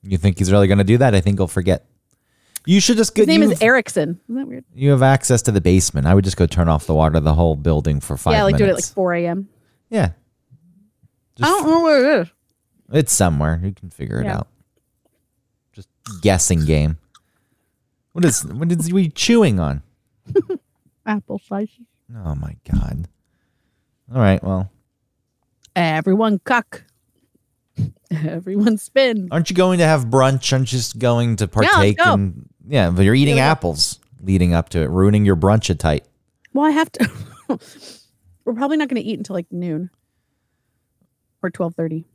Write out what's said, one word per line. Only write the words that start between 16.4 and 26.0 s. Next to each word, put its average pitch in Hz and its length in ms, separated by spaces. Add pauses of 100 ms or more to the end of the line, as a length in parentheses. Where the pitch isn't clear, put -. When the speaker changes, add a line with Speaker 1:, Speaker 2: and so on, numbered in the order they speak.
Speaker 1:
game. 78 320 (1120)
What 175 140
is, 135 200
what 160 260
is 165 220
we 185 160
chewing 185 500
on? 71 220 (460)
Speaker 2:
<laughs> - 80 (680)
Apple 202 340
slices. 208 460 (280)
Speaker 1:
Oh 87 220
my 76 220 (140)
God. 71 360 (1040)
All 131 80
right, 98 220
well. 95 260 (1080)
Speaker 2:
Everyone 185 640